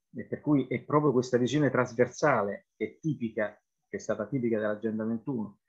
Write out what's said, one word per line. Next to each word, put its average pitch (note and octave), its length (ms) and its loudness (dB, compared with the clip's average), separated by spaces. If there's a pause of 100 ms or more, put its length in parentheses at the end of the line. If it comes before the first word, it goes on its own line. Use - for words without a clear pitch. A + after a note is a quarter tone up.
(120)
e G#2 140 -10
per - 140 -8
cui C#3+ 260 2
è - 160 -4
proprio D3 300 2
questa B2 260 2
visione B2+ 320 2
trasversale A#2+ 960 0 (100)
che A2 80 -4
è - 140 -10
tipica, A2+ 580 -4 (320)
che - 80 -8
è G2 40 -6
stata G#2+ 260 -4
tipica A#2 320 0
dell'Agenda G#2+ 460 -2
ventuno A2+ 640 -4